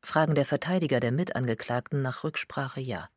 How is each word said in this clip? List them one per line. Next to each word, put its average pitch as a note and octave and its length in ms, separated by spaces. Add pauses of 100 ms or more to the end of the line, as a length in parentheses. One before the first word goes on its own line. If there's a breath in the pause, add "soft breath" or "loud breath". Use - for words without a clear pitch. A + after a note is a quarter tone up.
Fragen D#3 320
der C#3+ 100
Verteidiger D3+ 560
der A#2+ 120
Mitangeklagten B2+ 880
nach C3 220
Rücksprache C#3 560
ja. G2+ 360